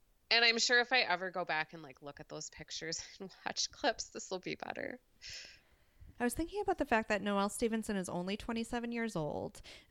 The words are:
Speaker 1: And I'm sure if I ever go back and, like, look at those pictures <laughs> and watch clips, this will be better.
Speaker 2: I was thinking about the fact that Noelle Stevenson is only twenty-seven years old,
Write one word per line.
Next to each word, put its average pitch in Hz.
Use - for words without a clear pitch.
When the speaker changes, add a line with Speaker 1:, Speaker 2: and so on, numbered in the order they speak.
Speaker 1:
And 233
I'm 233
sure 240
if 240
I 254
ever 180
go 180
back 156
and, 165
like, 135
look 143
at 147
those 151
pictures -
<laughs> -
and 190
watch -
clips, -
this -
will 185
be 160
better. -
Speaker 2:
I -
was 240
thinking 339
about 392
the 294
fact 220
that 202
Noelle 202
Stevenson 220
is 180
only 180
twenty-seven 233
years 233
old, 147